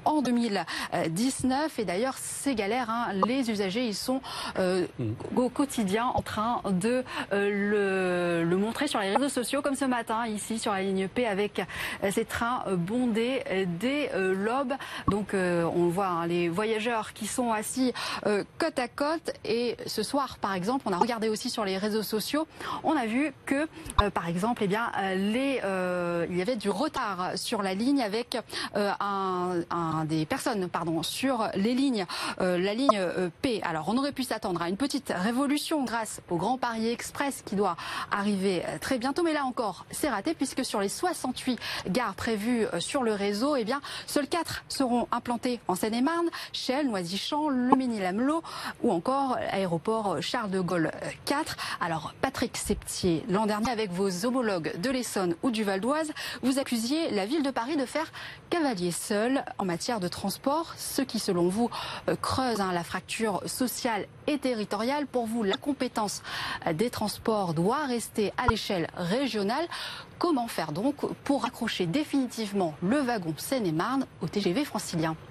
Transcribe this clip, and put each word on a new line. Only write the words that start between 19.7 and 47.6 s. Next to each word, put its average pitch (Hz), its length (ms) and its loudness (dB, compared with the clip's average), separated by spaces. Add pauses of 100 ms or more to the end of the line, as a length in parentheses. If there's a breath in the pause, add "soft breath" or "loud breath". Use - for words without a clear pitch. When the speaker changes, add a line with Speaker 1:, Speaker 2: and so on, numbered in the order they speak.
Speaker 1:
ce - 160 -2
soir, - 360 0
par 202 160 0
exemple, 220 340 0
on 196 40 2
a 175 60 2
regardé 226 300 2
aussi 220 220 -2
sur 226 140 -2
les 190 140 0
réseaux 214 240 0
sociaux, 226 440 0 (360 loud breath)
on 320 140 2
a 240 100 0
vu 269 260 0 (140)
que, 294 220 2 (340 loud breath)
euh, 202 80 2
par 180 180 -2
exemple, 208 360 0
eh 190 40 2
bien, 202 300 0
euh, 190 160 0
les, 240 500 0
euh, 180 680 0
il 180 60 0
y 180 60 2
avait 240 140 0
du 196 140 -2
retard 202 640 -2
sur 202 260 -2
la 190 120 0
ligne 262 280 2
avec, 226 340 -2 (400 loud breath)
euh, 202 140 2 (100)
un, 185 600 0 (100)
un 160 340 0
des 156 220 0
personnes, 226 420 0
pardon, 165 340 -2
sur 240 520 0
les 220 200 2
lignes, 247 320 2 (340 loud breath)
euh, 180 180 4
la 202 160 2
ligne, 269 220 4
euh, 185 320 0 (140)
P. 233 200 2
Alors, 160 260 -2
on 220 80 2
aurait 269 160 2
pu 262 120 -4
s'attendre 208 380 -2
à 170 60 0
une 196 80 0
petite 277 380 -2
révolution 269 680 0
grâce 220 460 -4
au 175 60 0
Grand 214 200 2
Paris 226 320 0
Express - 560 -2
qui 196 120 -4
doit 185 200 2 (340 loud breath)
arriver, 196 560 2
euh, - 140 -4
très 262 180 0
bientôt. 277 240 0
Mais 330 100 2
là 294 120 0
encore, 233 460 -2
c'est - 180 0
raté 247 260 0
puisque 262 300 -2
sur 214 160 0
les 202 80 2
soixante-huit 262 720 -2 (300 loud breath)
gares 202 260 0
prévues, 226 520 2
euh, 170 140 -2
sur 269 220 0
le 220 100 4
réseau, 208 440 2
eh 233 80 0
bien, - 160 0 (260 loud breath)
seules 285 220 2
quatre - 400 -2
seront 240 440 2
implantées 240 560 0
en 180 60 2
Seine-et-Marne, 269 540 2 (240 loud breath)
Chelles, 269 360 0
Noisy-Champs, 196 600 -2
le 254 280 4